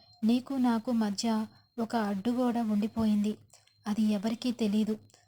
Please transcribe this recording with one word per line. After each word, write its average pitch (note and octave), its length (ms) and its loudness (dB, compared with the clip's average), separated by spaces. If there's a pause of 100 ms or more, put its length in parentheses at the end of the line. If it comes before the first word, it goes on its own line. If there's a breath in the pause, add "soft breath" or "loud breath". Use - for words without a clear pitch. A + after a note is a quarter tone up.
(240 soft breath)
నీకు B3 300 2
నాకు B3 380 0
మధ్య A3 540 0 (340 soft breath)
ఒక A3+ 160 -4
అడ్డుగోడ A#3 600 0
ఉండిపోయింది. G#3+ 800 0 (500 soft breath)
అది G#3+ 140 0
ఎవరికీ G#3+ 500 0
తెలీదు. G#3+ 460 0 (300 soft breath)